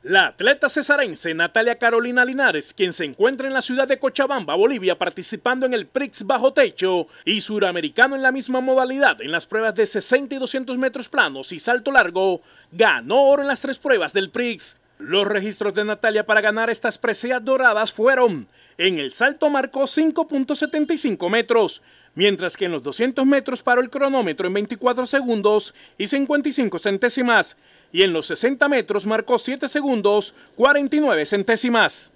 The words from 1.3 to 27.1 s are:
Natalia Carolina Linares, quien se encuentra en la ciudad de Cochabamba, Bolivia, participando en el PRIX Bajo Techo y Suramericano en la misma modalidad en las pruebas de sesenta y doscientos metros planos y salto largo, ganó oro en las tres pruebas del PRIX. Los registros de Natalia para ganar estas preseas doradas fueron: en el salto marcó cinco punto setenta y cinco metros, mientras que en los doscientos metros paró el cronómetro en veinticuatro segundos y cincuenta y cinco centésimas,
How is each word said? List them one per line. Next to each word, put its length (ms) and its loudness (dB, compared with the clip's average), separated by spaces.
Natalia 420 0
Carolina 480 2
Linares, 480 0
quien 220 -2
se 100 -4
encuentra 420 0
en 60 -4
la 80 0
ciudad 260 -2
de 120 0
Cochabamba, 560 -2
Bolivia, 420 2
participando 720 -4
en 80 0
el 120 -4
PRIX 380 -6
Bajo 300 2
Techo 540 2
y 160 0
Suramericano 760 0
en 60 -4
la 100 2
misma 280 -4
modalidad 600 0
en 100 -10
las 140 -4
pruebas 300 -2
de 100 2
sesenta 500 -2
y 40 -8
doscientos 400 -6
metros 320 -6
planos 420 -2
y 60 -10
salto 340 -2
largo, 480 2
ganó 500 2
oro 200 4
en 60 -4
las 120 -4
tres 160 -8
pruebas 380 -2
del 160 -2
PRIX. 500 -6
Los 300 -2
registros 460 -4
de 100 -2
Natalia 420 -2
para 140 4
ganar 300 0
estas 280 -4
preseas 460 -4
doradas 480 2
fueron: 560 2
en 200 0
el 140 -6
salto 360 0
marcó 380 0
cinco 400 0
punto 300 -2
setenta 360 -2
y 60 -2
cinco 320 -2
metros, 540 0
mientras 400 0
que 80 -2
en 80 -2
los 100 -6
doscientos 420 -2
metros 380 0
paró 180 2
el 100 -4
cronómetro 580 0
en 60 -4
veinticuatro 520 -2
segundos 680 0
y 100 -2
cincuenta 400 0
y 40 -2
cinco 280 -2
centésimas, 760 0